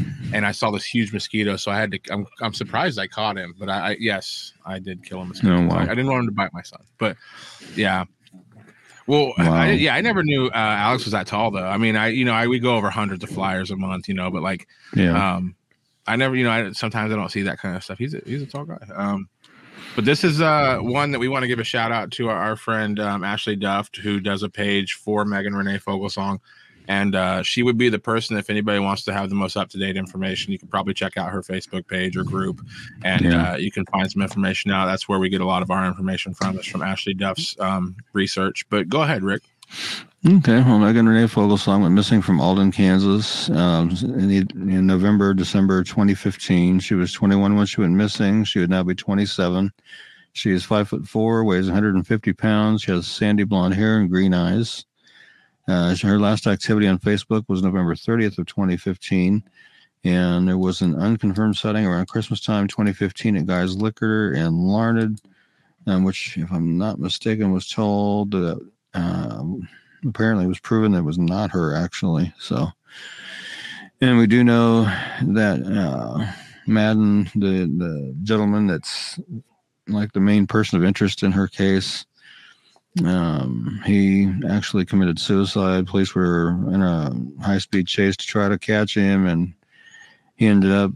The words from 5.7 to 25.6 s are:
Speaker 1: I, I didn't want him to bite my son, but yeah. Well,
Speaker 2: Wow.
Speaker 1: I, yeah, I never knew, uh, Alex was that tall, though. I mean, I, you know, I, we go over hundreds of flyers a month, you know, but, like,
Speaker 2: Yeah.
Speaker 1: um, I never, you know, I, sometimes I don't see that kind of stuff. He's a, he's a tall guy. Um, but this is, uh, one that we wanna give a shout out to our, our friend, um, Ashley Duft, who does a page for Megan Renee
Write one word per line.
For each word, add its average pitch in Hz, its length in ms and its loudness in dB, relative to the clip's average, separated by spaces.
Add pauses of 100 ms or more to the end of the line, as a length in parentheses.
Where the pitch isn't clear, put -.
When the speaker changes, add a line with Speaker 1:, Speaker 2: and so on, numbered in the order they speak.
Speaker 1:
I, 87 60 0
I 87 40 -2
didn't 123 200 -2
want 127 140 0
him 120 60 -2
to 107 60 -4
bite 98 200 -4
my 87 80 -14
son, - 200 -20 (160)
but 107 200 -2 (580)
yeah. 95 300 0 (1040)
Well, 139 300 2
Speaker 2:
Wow. 85 160 4
Speaker 1:
I, - 180 4
yeah, - 240 2
I 160 60 0
never 202 220 0
knew, 135 240 2
uh, 113 60 -2
Alex 110 520 0
was 104 60 -4
that 98 160 -2
tall, 107 240 -2
though. 95 140 -4
I 98 120 -2
mean, 110 180 2
I, 110 120 0
you 123 180 0
know, 120 80 2
I, 117 140 0
we 127 120 0
go 123 160 2
over 101 140 0
hundreds 98 340 -4
of - 60 -12
flyers 95 420 -4
a 98 40 -8
month, 92 320 -6
you 98 80 -4
know, 92 160 -6
but, 90 100 -6
like, 92 260 -6 (280)
Speaker 2:
Yeah. 92 400 2
Speaker 1:
um, 92 200 -6 (520)
I 110 80 0
never, 131 200 0
you 127 80 0
know, 120 80 2
I, 110 200 -2
sometimes 110 400 -4
I 107 40 -2
don't 95 160 -4
see 98 120 -4
that 95 160 -4
kind 90 160 -6
of 92 80 -10
stuff. 95 160 -14
He's 139 140 -6
a, - 120 -10
he's 143 160 -8
a 139 60 -10
tall 147 180 -12
guy. 165 120 -14 (180)
Um, 101 340 -6 (680)
but 110 100 0
this 147 180 2
is, 156 180 2
uh, 147 380 2
one 139 320 0
that 131 80 -2
we 123 80 -2
wanna 131 200 -2
give 120 120 -2
a 110 40 -2
shout 113 280 -2
out 110 200 -4
to 117 180 -4
our, 107 60 0
our 107 200 -2
friend, 107 440 -4
um, 101 240 -4
Ashley 104 320 -4
Duft, 98 420 -4
who 101 220 -4
does 98 240 -4
a 98 60 -6
page 101 440 -2
for 104 300 -2
Megan 101 320 -4
Renee 98 220 -2